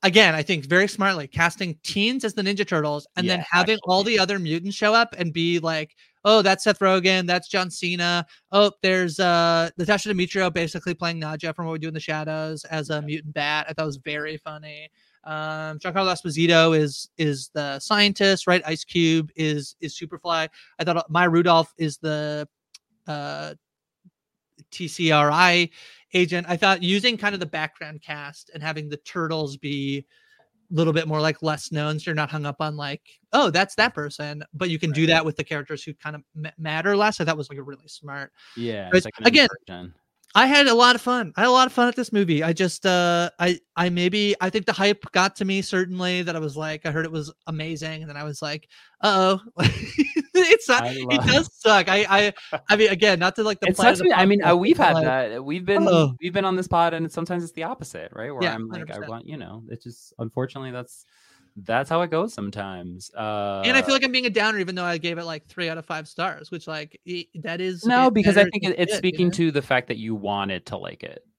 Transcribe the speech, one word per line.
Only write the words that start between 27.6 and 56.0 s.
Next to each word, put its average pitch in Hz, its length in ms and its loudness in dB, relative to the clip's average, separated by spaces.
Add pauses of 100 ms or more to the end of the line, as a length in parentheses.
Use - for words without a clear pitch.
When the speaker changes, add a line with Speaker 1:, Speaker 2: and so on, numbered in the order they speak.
Speaker 1:
cast 147 540 -14
and 151 80 -12
having 156 260 -8
the 147 100 -10
Turtles 156 600 -6
be 139 480 -6 (640)
a 180 40 -10
little 160 200 2
bit 165 120 0
more, 156 140 -2
like, 156 220 0
less 156 280 -4
known, 151 280 -4
so 151 120 -12
you're 165 40 -2
not 151 160 -4
hung 151 160 -6
up 143 140 -8
on, 151 160 -6
like, 143 260 -10 (300)
"Oh, 254 180 4
that's 185 240 0
that 233 200 2
person," 147 480 -8 (120)
but 175 160 -4
you 160 80 -2
can 156 140 -2
do 147 100 0
Speaker 2:
Right. 160 60 4
Speaker 1:
that 165 160 4
with 156 120 -4
the 156 80 -6
characters 147 400 -8
who 156 100 -14
kind 151 220 -14
of 143 60 -18 (120)
ma-, 156 240 -12
matter 170 380 0
less. 208 240 2
I 175 40 0
thought 156 120 0
was, 147 140 -8
like, 139 80 -14
a 139 40 -14
really 135 260 -18
smart 139 440 -14 (240)
Speaker 2:
Yeah, 117 340 -6
Speaker 1:
choice. 185 80 6
Speaker 2:
it's 180 80 2
like 110 120 -12
an 220 80 4
Speaker 1:
Again, 247 220 6 (200)
Speaker 2:
inversion. 90 260 -16 (400)
Speaker 1:
I 226 120 6
had 285 200 6
a 262 80 4
lot 247 200 6
of 233 60 -6
fun. 240 360 -4
I 190 60 0
had 240 60 4
a 247 40 4
lot 254 140 6
of 254 60 -6
fun 240 160 2
at 240 80 -4
this 247 160 -6
movie. 170 300 2
I 165 100 0
just, 175 320 -2
uh, 175 540 2
I, 175 200 0 (180)
I 175 120 0
maybe, 185 520 0
I 185 100 -2
think 214 160 -2
the 220 60 0
hype 202 400 0
got 190 240 2
to - 100 -4
me, 196 160 -2
certainly, 180 600 -2
that 170 140 -6
I - 20 -4
was 147 200 -6
like, 156 260 -8
I 160 60 -4
heard 160 160 -2
it 160 60 -8
was 156 200 -6 (140)
amazing, 156 560 -8
and 156 80 -14
then 143 60 -14
I 147 80 -10
was 147 180 -10
like, 156 260 -8 (340)
"Uh-oh." 190 380 4 (160)
<laughs> 175 140 4 (680)
It's 370 300 6
not, 240 160 4
Speaker 2:
I 240 60 -4
Speaker 1:
it 262 160 -8
Speaker 2:
love 262 200 0
Speaker 1:
does 269 280 2
suck. 202 340 4
I, 202 160 2 (480)
I, - 120 -6
Speaker 2:
<laughs> - 40 -20
Speaker 1:
I 208 80 6
mean, 214 140 6
again, 190 280 4
not 180 180 0
to, 226 60 -2
like, 214 180 -2
the 190 80 0
Speaker 2:
It 185 80 2
Speaker 1:
play 196 120 6
of 247 80 6
Speaker 2:
sucks - 40 -6
Speaker 1:
the 180 40 -2
Speaker 2:
me, 370 80 6
I 185 140 6
mean, 202 160 4
Speaker 1:
podcast, 170 100 6
Speaker 2:
uh, 175 60 6
we've 170 180 4
Speaker 1:
but, 196 80 2
Speaker 2:
had 165 80 6
Speaker 1:
like, 160 140 2
Speaker 2:
that. 127 380 -2
We've 151 200 -6
been, 196 240 2
Speaker 1:
oh. 156 320 4